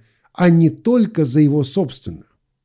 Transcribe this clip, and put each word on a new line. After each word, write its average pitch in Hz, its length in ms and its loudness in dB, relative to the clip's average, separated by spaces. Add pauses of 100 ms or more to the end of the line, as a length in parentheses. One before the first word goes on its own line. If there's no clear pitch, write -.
(340)
а 180 160 2
не 165 180 4
только 226 560 -2
за 135 160 -2
его 147 240 0
собственную. 127 640 -8 (380)